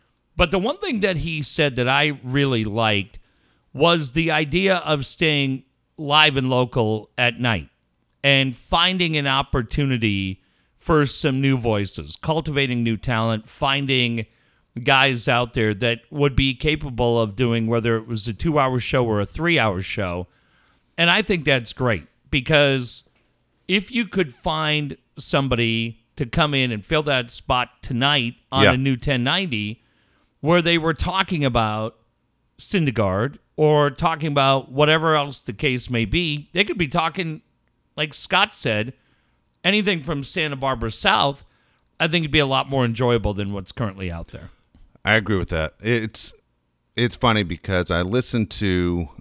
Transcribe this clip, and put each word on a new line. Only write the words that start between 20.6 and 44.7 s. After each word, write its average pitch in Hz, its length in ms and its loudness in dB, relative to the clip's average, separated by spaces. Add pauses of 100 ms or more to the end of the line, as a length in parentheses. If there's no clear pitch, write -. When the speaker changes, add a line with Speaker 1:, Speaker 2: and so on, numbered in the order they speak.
Speaker 1:
And 170 120 2
I 202 120 2
think 175 220 -2
that's 131 280 0
great, 110 340 -2 (240)
because 139 760 0 (640)
if 196 240 0
you 233 140 0
could 175 280 -2
find 151 600 -4 (200)
somebody 117 840 -2 (160)
to 135 100 -6
come 143 280 0
in 127 180 0
and 104 120 -8
fill 156 200 0
that 127 260 -2
spot 123 380 -4 (140)
tonight 127 520 0 (160)
on 135 140 4
Speaker 2:
Yeah. - 80 8
Speaker 1:
the 127 60 2
new 135 180 0
ten 127 260 -2
ninety, 127 580 -4 (600)
where 170 200 4
they 170 160 2
were 160 160 0
talking 180 520 -2
about 110 500 0 (640)
Syndergaard 113 800 0 (180)
or 151 340 4
talking 160 380 -2
about 135 440 2
whatever 156 420 4
else 143 260 -2
the - 120 -10
case 127 360 -2
may 120 160 0
be, 147 480 -2
they 190 120 2
could 277 140 -6
be 160 100 0
talking, 160 540 -4 (540)
like 151 180 -4
Scott 196 400 -2
said, 113 380 -4 (720)
anything 190 400 0
from 143 220 -6
Santa 151 320 -6
Barbara 127 340 -4
South, 139 540 0 (560)
I 160 80 0
think 160 160 0
it'd 147 80 -4
be 156 80 6
a 143 60 4
lot 135 220 0
more 135 160 2
enjoyable 113 500 2
than 101 180 -4
what's 98 200 -8
currently 98 380 -6
out 82 180 -10
there. - 220 -18 (540)